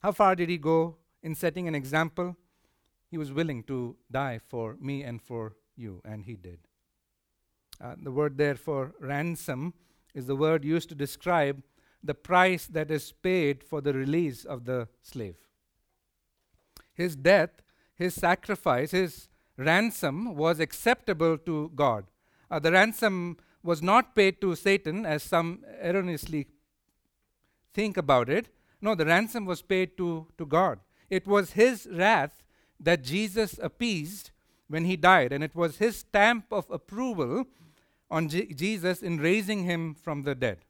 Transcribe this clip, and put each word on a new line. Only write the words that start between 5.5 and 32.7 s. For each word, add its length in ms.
you, 280
and 220
he 100
did. 240
Uh, 220
the 100
word 260
there 180
for 440
ransom 760
is 140
the 80
word 280
used 260
to 60
describe 680
the 100
price 540
that 240
is 220
paid 340
for 180
the 120
release 520
of 200
the 220
slave. 380
His 220
death, 460
his 180
sacrifice, 760
his 380
ransom 800
was 240
acceptable 800
to 260
God. 300
Uh, 80
the 120
ransom 680
was 180
not 320
paid 280
to 140
Satan, 500
as 180
some 400
erroneously 680
think 240
about 320
it. 200
No, 120
the 120
ransom 400
was 160
paid 360
to, 300
to 80
God. 340
It 160
was 280
his 360
wrath 540